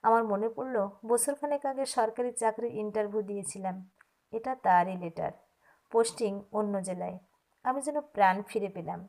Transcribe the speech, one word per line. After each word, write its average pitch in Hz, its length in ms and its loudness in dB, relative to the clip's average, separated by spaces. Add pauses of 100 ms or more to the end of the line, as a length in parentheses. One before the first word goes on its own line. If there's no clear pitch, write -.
আমার 226 220 6
মনে 214 260 0
পড়ল, 226 400 -2 (160)
বছরখানেক 277 600 0
আগে 269 200 -2
সরকারি 247 460 0
চাকরির 233 420 -2
ইন্টারভিউ 214 480 -2
দিয়েছিলাম, 190 680 -6 (420)
এটা 254 240 -4
তারই 185 420 4
লেটার। 170 340 -6 (600)
পোস্টিং 226 600 2
অন্য 208 320 0
জেলায়। 180 360 -6 (440)
আমি 262 180 0
যেন 294 200 -2
প্রাণ 202 420 2
ফিরে 202 260 -4
পেলাম। 175 400 -8